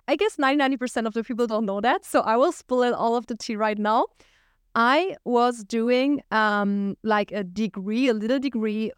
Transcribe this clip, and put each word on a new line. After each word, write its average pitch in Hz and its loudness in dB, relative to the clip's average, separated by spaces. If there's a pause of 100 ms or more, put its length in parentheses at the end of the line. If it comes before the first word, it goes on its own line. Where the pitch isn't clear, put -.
I 285 2
guess 415 -2
ninety, 277 2
ninety 269 2
percent 240 -4
of 214 -6
the 226 -4
people 240 -2
don't 220 -2
know 196 -4
that. 262 0
So - 2
I 226 2
will 294 4
spill 254 -2
in 247 2
all 233 0
of 233 -4
the 233 -6
tea 220 -8
right 214 -2
now. 214 2 (720)
I 277 2
was 240 2
doing, 247 0
um, 202 0
like, 208 0
a 202 -4
degree, 208 -2
a 233 4
little 220 0
degree 220 -4